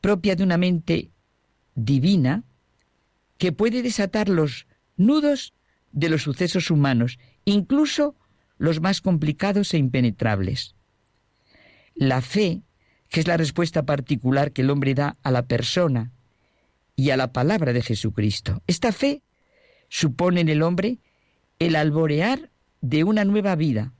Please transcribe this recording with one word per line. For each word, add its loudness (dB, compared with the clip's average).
propia 0
de 0
una 2
mente 0
divina, 2
que -2
puede 0
desatar -2
los 0
nudos 2
de -2
los 0
sucesos -2
humanos, 2
incluso 0
los 0
más -2
complicados 0
e 2
impenetrables". -2
La 2
fe, -2
que -2
es 0
la 2
respuesta -2
particular 0
que -4
el 2
hombre 0
da -2
a 0
la 0
persona 0
y 0
a 2
la -2
palabra 0
de 0
Jesucristo. -4
Esta -2
fe -2
supone 0
en 2
el 2
hombre -2
el 0
alborear 0
de 0
una 2
nueva 0
vida. -2